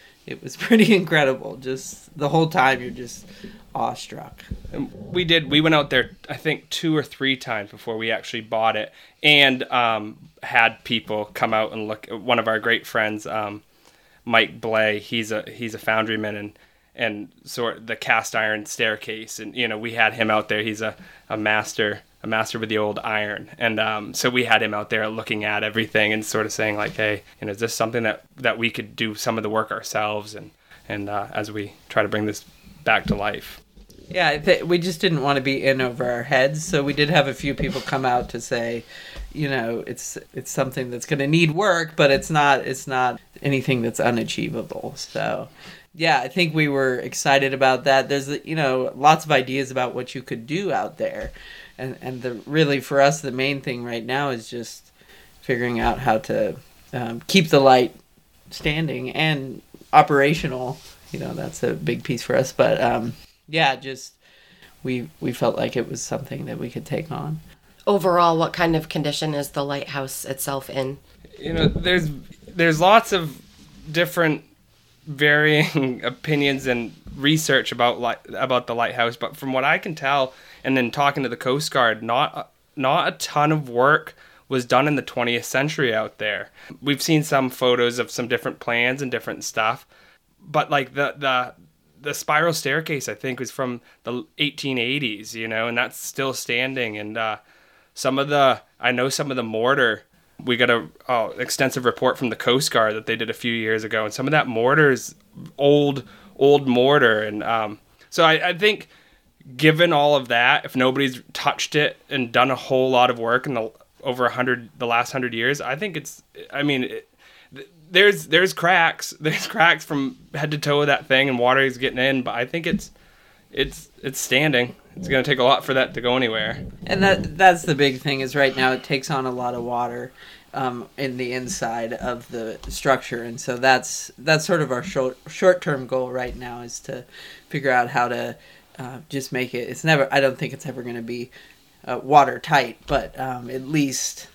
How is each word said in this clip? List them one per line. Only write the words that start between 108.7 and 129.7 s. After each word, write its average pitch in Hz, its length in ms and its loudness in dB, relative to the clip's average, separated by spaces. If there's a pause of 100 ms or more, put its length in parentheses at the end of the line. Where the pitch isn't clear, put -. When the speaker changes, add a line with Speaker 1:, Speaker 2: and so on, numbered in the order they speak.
Speaker 2:
given 156 380 6
all 147 220 6
of 131 140 0
that, 123 360 4
if 143 100 -8
nobody's 131 460 2 (120)
touched - 420 -4
it 147 220 0 (120)
and 127 220 -4
done 123 180 6
a 127 60 0
whole 131 340 0
lot 123 200 6
of 120 100 -2
work 117 260 0
in 147 80 -4
the, 110 180 -4 (300)
over 127 240 -2
a 113 60 2
hundred, 123 460 -2
the 127 100 -6
last 117 240 0
hundred 123 220 -4
years, 123 280 -2
I 127 140 -6
think 180 200 -8
it's, - 280 -12 (280)
I 139 120 -4
mean, 139 220 0
it, 110 240 -10 (440)
th-, 135 160 -20 (220)
there's, 185 360 4
there's 175 260 4
cracks, 170 580 0
<laughs> - 80 -18
there's 156 260 -2
cracks 165 400 4
from 135 320 -4 (160)
head 151 180 -4
to 151 60 -4
toe 147 240 2
of 147 60 2
that 143 180 2
thing, 135 240 4
and 127 80 0
water 123 240 4
is 131 160 0
getting 123 220 -2
in, 131 240 2
but 110 100 -4
I 117 120 -2
think 165 200 -6
it's, 165 240 -4 (640)
it's, - 380 -6 (120)
it's 139 180 -8
standing. 131 560 2 (200)
It's 185 120 -10
gonna 131 160 2
take 135 160 0
a 127 40 4
lot 127 220 4
for 139 80 -2
that 131 220 0
to 117 60 -6
go 123 140 0
anywhere. 113 500 -2 (200)
Speaker 1:
And 190 160 0
that, 196 340 2
that's 180 280 8
the 160 100 0
big 135 260 2
thing, 139 220 -2
is 131 140 -4
right 139 200 4
now 131 180 4
it 120 100 -4
takes 139 260 -4
on 131 160 -2
a 127 60 -4
lot 123 240 -4
of 120 80 -6
water, 120 480 -4 (420)